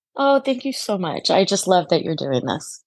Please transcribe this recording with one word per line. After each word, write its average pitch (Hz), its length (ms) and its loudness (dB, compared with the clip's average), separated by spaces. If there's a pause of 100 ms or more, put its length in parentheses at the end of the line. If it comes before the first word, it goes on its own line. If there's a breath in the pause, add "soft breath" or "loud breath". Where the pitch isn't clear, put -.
(180)
Oh, 277 240 4
thank 262 240 -4
you 269 80 -4
so - 240 -4
much. 170 340 -2
I 190 140 6
just 196 240 -2
love 180 180 4
that 165 160 2
you're 160 140 -4
doing 135 280 -2
this. - 420 -6